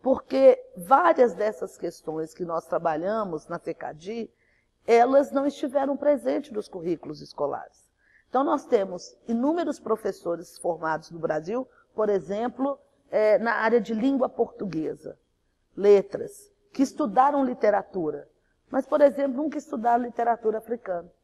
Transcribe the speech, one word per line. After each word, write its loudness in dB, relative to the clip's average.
Porque 4
várias 4
dessas -6
questões -8
que -8
nós -6
trabalhamos -4
na -8
cecadi, -10
elas 4
não 0
estiveram -2
presentes -2
nos -8
currículos -8
escolares. -8
Então, 0
nós -2
temos -2
inúmeros -2
professores -6
formados -6
no -14
Brasil, -6
por -2
exemplo, -4
é, 4
na 0
área 2
de -4
língua 0
portuguesa, -6
letras, 2
que 0
estudaram 2
literatura, -2
mas, -2
por 0
exemplo, 4
nunca -4
estudaram -2
literatura -2
africana. -8